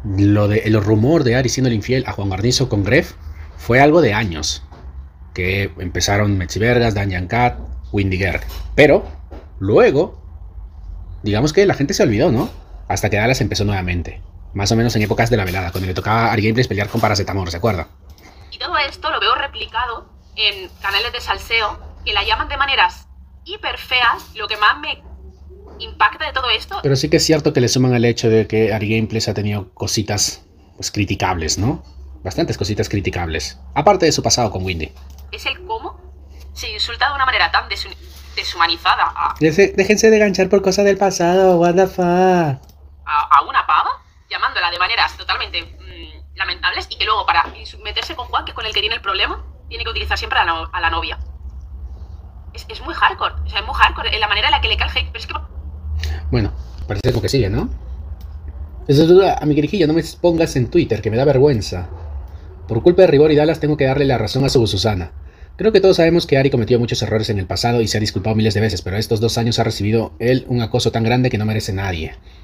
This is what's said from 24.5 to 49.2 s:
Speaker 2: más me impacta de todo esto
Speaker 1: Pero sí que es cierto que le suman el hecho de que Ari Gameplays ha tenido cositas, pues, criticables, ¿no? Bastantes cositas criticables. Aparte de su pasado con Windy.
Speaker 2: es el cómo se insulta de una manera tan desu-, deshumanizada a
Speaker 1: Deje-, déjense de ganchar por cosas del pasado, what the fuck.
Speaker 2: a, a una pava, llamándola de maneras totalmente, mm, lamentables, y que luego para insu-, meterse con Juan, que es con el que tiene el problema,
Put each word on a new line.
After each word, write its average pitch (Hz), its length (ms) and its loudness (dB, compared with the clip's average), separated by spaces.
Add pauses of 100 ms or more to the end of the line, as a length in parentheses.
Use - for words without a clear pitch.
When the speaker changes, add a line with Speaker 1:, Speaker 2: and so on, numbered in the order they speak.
Speaker 2:
más 220 220 2
me 302 220 -10 (800)
impacta - 480 -2
de 277 60 -8
todo 254 180 -2
esto - 320 -4
Speaker 1:
Pero 139 120 2
sí 147 140 -2
que 160 80 4
es 156 80 2
cierto 151 280 2
que 131 80 2
le 117 60 4
suman 127 280 4
el 120 100 2
hecho 117 240 2
de 110 160 4
que 110 280 2
Ari 107 200 -2
Gameplays 113 360 -2
ha 107 40 -2
tenido 104 400 -4
cositas, - 680 -4 (320)
pues, - 160 -8
criticables, 92 680 -2
¿no? 131 260 -2 (400)
Bastantes 117 340 -4
cositas 101 320 -2
criticables. 87 680 -4 (160)
Aparte 165 320 4
de 151 60 6
su 131 100 -2
pasado 120 300 0
con 95 140 -6
Windy. 82 260 -6 (400)
Speaker 2:
es 214 140 -12
el 262 200 -8
cómo 440 340 -8 (540)
se 240 200 -10
insulta 233 340 -2
de 285 80 -2
una 269 100 0
manera 196 260 0
tan 202 180 -2
desu-, 196 260 -10 (400)
deshumanizada 175 720 0 (100)
a 156 240 -4
Speaker 1:
Deje-, 165 380 4
déjense 208 340 4
de 214 80 6
ganchar 190 300 2
por 196 120 4
cosas 196 240 2
del 196 120 4
pasado, 185 600 4
what 170 180 4
the 190 120 4
fuck. 185 180 -2
Speaker 2:
a, 175 540 4 (460)
a 147 420 4
una - 180 0
pava, 156 240 2 (400)
llamándola 196 400 -2
de 175 80 -6
maneras 185 400 0
totalmente, 185 460 -6
mm, 165 760 -18
lamentables, 180 540 -4
y - 60 -12
que 190 80 -2
luego 214 200 0
para - 180 2 (120)
insu-, - 260 -18
meterse 214 340 -8
con - 120 -10
Juan, - 180 -4
que - 60 -12
es - 40 -16
con 226 120 -8
el 214 60 -8
que 202 80 -2
tiene 220 140 -4
el 247 60 -10
problema, 208 420 -2 (260)